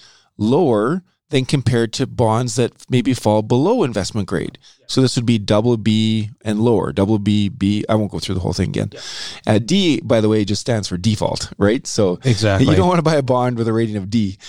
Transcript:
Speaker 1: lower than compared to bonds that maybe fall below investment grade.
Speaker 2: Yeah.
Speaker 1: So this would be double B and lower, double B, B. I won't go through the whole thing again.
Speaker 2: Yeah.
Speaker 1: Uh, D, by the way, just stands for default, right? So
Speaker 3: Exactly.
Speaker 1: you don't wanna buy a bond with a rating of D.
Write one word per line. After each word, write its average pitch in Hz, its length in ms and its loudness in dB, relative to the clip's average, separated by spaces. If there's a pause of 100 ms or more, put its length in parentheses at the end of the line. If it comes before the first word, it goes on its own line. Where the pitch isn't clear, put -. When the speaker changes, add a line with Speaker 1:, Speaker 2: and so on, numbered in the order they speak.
(380)
Speaker 1:
lower 127 680 2 (260)
than 131 160 0
compared 120 480 0
to 131 140 -2
bonds 117 480 0
that 120 160 0 (180)
maybe 123 240 2
fall 107 300 2
below 151 400 2
investment 104 440 -4
grade. - 300 -4 (220)
Speaker 2:
Yeah. - 100 -20
Speaker 1:
So - 120 0
this 127 140 2
would 117 120 0
be 117 100 4
double 110 400 2
B 110 540 0 (120)
and 107 160 -2
lower, 110 320 2
double 98 280 2
B, 104 300 2
B. 101 380 0
I - 60 0
won't 107 180 0
go - 60 -8
through - 160 -6
the 87 80 -2
whole - 120 -2
thing 92 160 -2
again. 104 220 -4
Speaker 2:
Yeah. - 80 -20 (460)
Speaker 1:
Uh, 110 140 2
D, 165 420 0
by 113 200 0
the 107 80 2
way, 107 140 2
just 101 180 -4
stands 110 260 -4
for 92 100 -6
default, - 600 -2
right? 104 260 2
So 92 380 0
Speaker 3:
Exactly. 107 440 2
Speaker 1:
you 143 80 4
don't 180 120 4
wanna 175 160 2
buy 160 120 2
a 147 60 2
bond 123 380 0
with 113 80 -2
a 113 60 0
rating 113 240 -2
of 98 120 -6
D. 101 400 -2